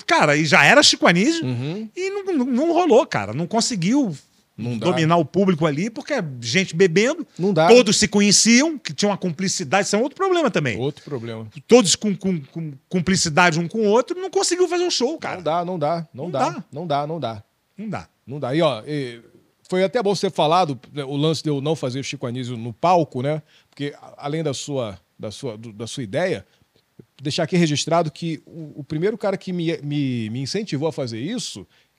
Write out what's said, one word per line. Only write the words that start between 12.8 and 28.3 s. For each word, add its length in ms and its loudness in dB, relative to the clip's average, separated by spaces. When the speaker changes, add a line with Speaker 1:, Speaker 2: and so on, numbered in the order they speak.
Speaker 1:
cumplicidade 720 2
um 80 -4
com 120 -4
o 40 2
outro, 340 2
não 120 -6
conseguiu 360 0
fazer 180 -2
um 60 -2
show, 280 -2
cara. 180 -8
Speaker 2:
Não 80 -12
dá, 200 -2
não 140 -6
dá, 360 -2
não 100 -10
Speaker 1:
Não 60 -8
Speaker 2:
dá, 200 -2
Speaker 1:
dá. 220 -10
Speaker 2:
não 140 -10
dá, 200 -2
não 140 -8
dá. 240 -8
Speaker 1:
Não 140 -12
dá. 180 -10
Speaker 2:
Não 140 -10
dá. 140 -4
E, 80 2
ó, 240 0
e 340 -8
foi 160 0
até 180 0
bom 120 0
você 160 -2
ter 40 -8
falado, 460 2
né, 120 -8
o 100 -8
lance 280 0
de 80 -2
eu 100 0
não 160 0
fazer 240 -6
o 40 -8
Chico 220 -8
Anísio 300 -6
no 160 -8
palco, 480 2
né? 220 -2
Porque, 320 -10
a-, 160 -20
além 260 -6
da 120 -2
sua, 440 -6
da 120 -10
sua, 280 -10
do, 160 -16
da 120 -10
sua 160 -10
ideia, 440 -2
deixar 220 -2
aqui 140 0
registrado 540 2
que 360 -8